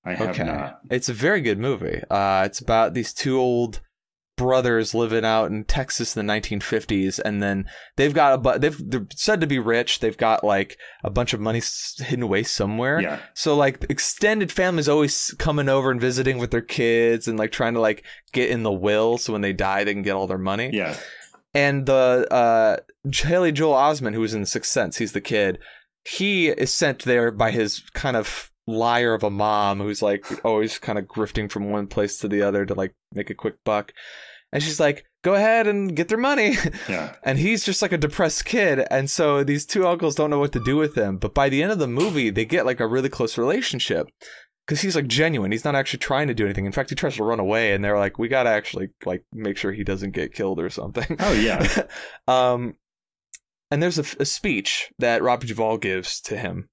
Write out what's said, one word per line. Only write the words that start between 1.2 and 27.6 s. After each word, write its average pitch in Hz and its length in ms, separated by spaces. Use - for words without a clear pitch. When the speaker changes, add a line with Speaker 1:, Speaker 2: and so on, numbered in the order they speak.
Speaker 2:
good 110 180
movie. 110 520
Uh, 98 340
it's 101 160
about 113 340
these 110 200
two 131 240
old 120 420
brothers 123 580
living 113 300
out 110 260
in 107 140
Texas - 500
in 113 60
the 104 120
nineteen 107 280
fifties, 98 580
and 104 240
then 98 220
they've 143 180
got 143 200
a 127 40
bu-, 123 200
they've, 147 320
they're 120 240
said 214 260
to 156 60
be 139 120
rich. 117 420
They've 110 160
got, 110 280
like, 98 340
a - 80
bunch 120 220
of 113 80
money 110 180
s-, - 400
hidden 123 240
away 101 220
somewhere. 117 560
Speaker 1:
Yeah. 76 180
Speaker 2:
So, 147 220
like, 139 320
extended 208 640
family's 175 380
always 147 480
coming 147 300
over 135 220
and 123 100
visiting 127 380
with 120 140
their 117 80
kids 117 680
and, 110 120
like, 110 120
trying 117 240
to, 117 60
like, 110 240
get 127 180
in 117 120
the 107 100
will 104 460
so 120 140
when 107 100
they 98 120
die 98 300
they 104 100
can 101 80
get 98 140
all 98 100
their 95 120
money. 98 340
Speaker 1:
Yeah. 92 240
Speaker 2:
And 139 320
the, 131 440
uh, 113 460
Haley 170 420
Joel 151 220
Osment, 135 380
who 110 80
was 110 140
in 107 80
The 95 40
Sixth - 240
Sense, 104 280
he's 107 140
the 101 100
kid. 98 360
He 190 440
is - 240
sent 143 320
there 120 280
by 110 180
his 107 300